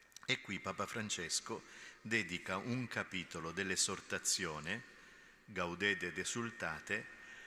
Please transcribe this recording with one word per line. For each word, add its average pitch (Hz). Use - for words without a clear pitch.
E 131
qui 95
Papa 95
Francesco 104
dedica 95
un 120
capitolo 87
dell'esortazione, 92
Gaudete 92
ed 87
esultate, 101